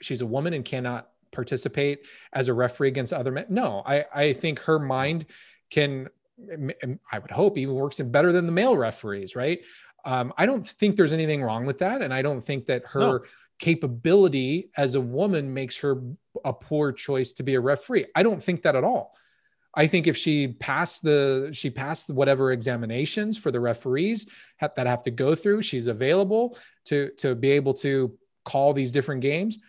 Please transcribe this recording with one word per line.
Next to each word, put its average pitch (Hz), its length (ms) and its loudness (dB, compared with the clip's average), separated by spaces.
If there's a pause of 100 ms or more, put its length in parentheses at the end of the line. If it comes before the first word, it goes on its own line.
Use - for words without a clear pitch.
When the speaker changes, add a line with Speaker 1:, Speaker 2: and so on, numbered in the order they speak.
Speaker 1:
she's 123 220 -6
a 120 40 -2
woman 143 280 -2
and 135 100 -6
cannot 123 460 -8 (200)
participate 143 680 -4 (320)
as 131 160 0
a 123 60 2
referee 127 340 0
against 127 240 -2
other 135 180 -2
men? 139 200 -6
No, 175 340 -2
I, 143 200 2 (100)
I 147 180 2
think 151 280 -4
her 160 180 2
mind 143 480 -2 (440)
can 139 380 0 (420)
m-, 151 200 -6 (120)
m-, 139 180 -8 (100)
I 110 80 -6
would - 120 -12
hope 202 280 2
even 135 160 -2
works 135 260 -4
better 147 320 4
than 175 140 4
the 170 60 -2
male 214 240 4
referees, 104 600 -4
right? 147 240 -2 (440)
Um, 127 320 -2
I 170 100 4
don't 254 200 -2
think 208 300 0
there's 165 160 6
anything 156 300 0
wrong 113 220 -2
with 135 140 -4
that. 226 240 -2
And 135 100 -4
I 131 100 0
don't 139 180 -2
think 135 260 -6
that 123 200 -2
her - 140 -2
Speaker 2:
No. 135 200 2 (380)
Speaker 1:
capability 160 1160 2
as 139 200 0
a 139 40 2
woman 139 540 -2
makes 131 240 -6
her 135 240 -2 (420)
a 131 80 -2
poor 151 380 -2
choice 131 420 -4
to - 100 -10
be 131 120 0
a 127 60 2
referee. 143 460 0 (100)
I 165 60 6
don't 196 200 2
think 180 200 -2
that 151 120 4
at 131 100 2
all. 220 300 -2 (600)
I 151 120 4
think 165 200 0
if 151 100 4
she 147 320 0
passed 143 540 -4
the, 139 500 2
she 139 180 -6
passed 139 400 -8
whatever 135 420 4
examinations 127 840 -2
for - 120 -2
the 120 100 -2
referees 135 680 -2 (340)
ha-, 151 160 -2
that 127 100 0
have 123 180 0
to 127 60 -4
go 131 240 2
through, 208 280 2
she's 127 240 -4
available 190 720 2 (280)
to, 143 320 0
to 131 160 0
be 123 180 2
able 139 220 4
to 135 380 0 (320)
call 139 280 2
these 135 180 0
different 135 300 -2
games. 170 480 -2